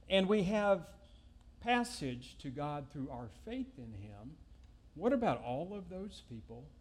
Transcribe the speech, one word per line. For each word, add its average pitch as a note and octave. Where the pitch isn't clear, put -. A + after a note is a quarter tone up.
and F#3+
we G#3
have G3+
passage A3+
to C#3+
God C#3+
through C#3+
our A#2+
faith B3+
in A2+
him, G#2
what G3+
about F3+
all D3
of F3+
those F#3+
people A#2